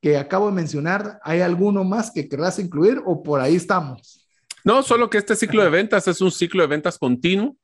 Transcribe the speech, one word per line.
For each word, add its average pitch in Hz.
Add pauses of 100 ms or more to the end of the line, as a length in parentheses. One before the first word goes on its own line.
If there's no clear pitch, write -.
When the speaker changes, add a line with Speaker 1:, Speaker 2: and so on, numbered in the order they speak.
Speaker 1:
que 147
acabo 190
de 208
mencionar 175
hay 165
alguno 190
más 214
que -
querrás 165
incluir 185
o 160
por 147
ahí 143
estamos. 175 (420)
Speaker 2:
No, 247
solo 240
que 214
este 202
ciclo 214
de 175
ventas 190
es 180
un 185
ciclo 175
de 147
ventas 151
continuo 175